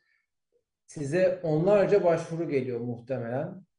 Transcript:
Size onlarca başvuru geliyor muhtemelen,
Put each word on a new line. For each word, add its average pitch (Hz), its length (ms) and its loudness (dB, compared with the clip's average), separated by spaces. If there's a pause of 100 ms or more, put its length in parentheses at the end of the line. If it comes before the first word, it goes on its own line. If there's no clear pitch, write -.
(840)
Size 170 580 0
onlarca 185 600 4
başvuru 165 460 0
geliyor 123 300 -2
muhtemelen, 123 840 -6 (140)